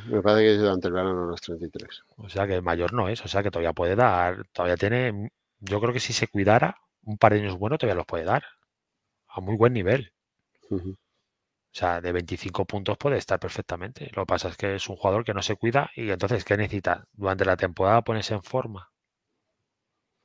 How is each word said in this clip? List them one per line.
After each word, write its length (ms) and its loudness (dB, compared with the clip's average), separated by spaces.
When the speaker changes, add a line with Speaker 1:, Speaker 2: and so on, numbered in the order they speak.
Speaker 1:
me 160 0
parece 220 6
que 100 8
es 60 4
durante 280 2
el 60 -2
verano 320 0
los 160 -6
treinta 240 -8
y 40 -10
tres. 340 -16
Speaker 2:
O 120 -16
sea, 180 -2
que 140 0
mayor 320 0
no 160 0
es, 160 -6
o 20 -10
sea, 160 0
que 80 -2
todavía 220 0
puede 220 0
dar, 580 2
todavía 240 0
tiene, 540 -2
yo 220 -2
creo 120 2
que 60 -4
si 140 -4
se 140 0
cuidara 500 4
un 140 -8
par 160 8
de 60 4
años 180 -2
bueno, 200 -2
todavía 180 0
los 100 -2
puede 180 -6
dar, 200 0
a 140 -12
muy 160 -4
buen 160 6
nivel. 400 0
Speaker 1:
Ujú. 260 -6
Speaker 2:
O 40 -18
sea, 220 0
de 140 -4
veinticinco 520 -4
puntos 320 -4
puede 200 0
estar 200 -2
perfectamente. 760 -10
Lo 100 -4
que 40 -6
pasa 200 0
es 80 -10
que 200 -4
es 120 -6
un 80 -8
jugador 300 0
que 80 -2
no 80 -4
se 160 -2
cuida 380 0
y 140 -4
entonces, 360 -2
¿qué 100 2
necesita 560 -2
durante 320 -2
la 140 4
temporada? 460 2
Ponerse 300 -2
en 100 -4
forma. 460 -8